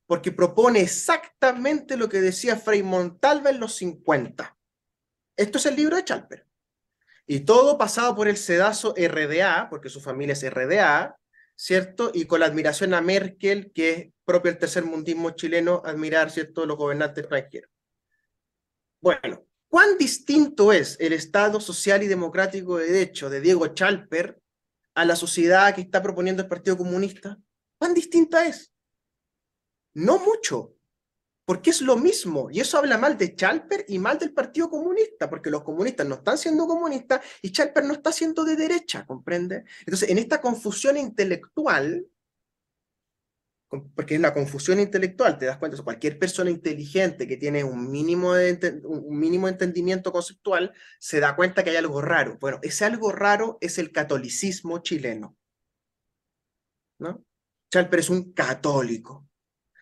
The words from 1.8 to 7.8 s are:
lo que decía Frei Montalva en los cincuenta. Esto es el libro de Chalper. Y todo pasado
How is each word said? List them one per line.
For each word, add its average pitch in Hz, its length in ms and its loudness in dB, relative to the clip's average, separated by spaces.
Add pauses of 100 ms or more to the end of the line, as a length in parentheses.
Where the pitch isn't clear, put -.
lo 226 120 -2
que 196 120 0
decía 190 360 0
Frei 214 260 0
Montalva 190 680 2
en 262 100 -2
los 226 160 -8
cincuenta. - 840 -4 (760)
Esto 208 220 0
es 285 80 0
el 277 100 0
libro 311 180 2
de 370 100 0
Chalper. - 400 -8 (800)
Y 139 160 -4
todo 254 380 6
pasado 233 380 0